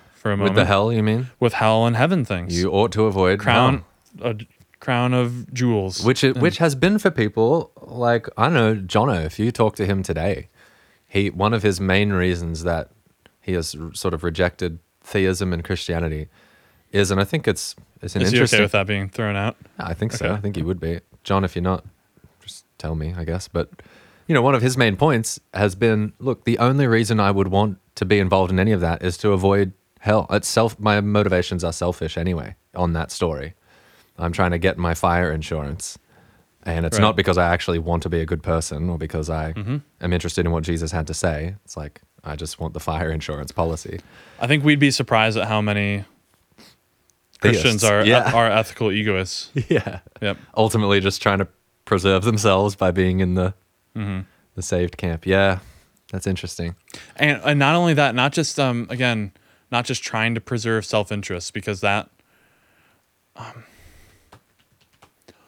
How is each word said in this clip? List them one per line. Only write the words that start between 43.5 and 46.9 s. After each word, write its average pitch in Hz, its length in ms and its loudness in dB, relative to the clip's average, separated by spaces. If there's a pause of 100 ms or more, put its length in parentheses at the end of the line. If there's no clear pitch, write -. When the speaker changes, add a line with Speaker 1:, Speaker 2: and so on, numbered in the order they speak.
Speaker 2:
policy. 82 480 -4 (400)
Speaker 1:
I 120 60 -2
think 143 180 2
we'd 147 160 4
be 143 100 6
surprised 110 480 2
at 98 100 -2
how 107 120 0
many 101 440 -2 (1400)